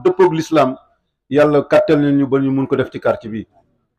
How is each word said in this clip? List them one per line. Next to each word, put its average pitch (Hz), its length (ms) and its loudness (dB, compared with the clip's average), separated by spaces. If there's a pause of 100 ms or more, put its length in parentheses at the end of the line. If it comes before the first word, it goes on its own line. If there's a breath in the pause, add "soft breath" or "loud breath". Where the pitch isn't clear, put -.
dëppook 180 300 2
l'islam, 151 420 -2 (540)
Yàlla 147 320 2
kàttal 151 380 2
nañ 143 180 0
ñu 139 80 0
ba 131 140 0
ñu 135 100 -2
mun 135 160 -2
ko 135 100 -2
def 123 140 -4
ci 117 100 -14
quartier 117 300 -4
bi. 107 160 -10 (520)